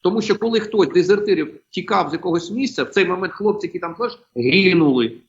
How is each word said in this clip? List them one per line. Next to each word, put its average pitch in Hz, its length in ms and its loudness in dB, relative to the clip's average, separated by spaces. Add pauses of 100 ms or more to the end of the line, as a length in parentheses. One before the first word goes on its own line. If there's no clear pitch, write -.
Тому 208 200 0
що 208 160 0
коли 226 220 0
хтось 208 280 0
з - 40 -8
дезертирів 180 680 2 (100)
тікав 180 400 -2
з - 20 -6
якогось 165 380 -4
місця, 233 340 -4
в - 40 -6
цей 196 160 2
момент 185 280 -4
хлопці, 202 340 -2
які 175 120 -10
там 170 160 -8
теж 240 240 -6 (180)
гинули 135 800 2 (120)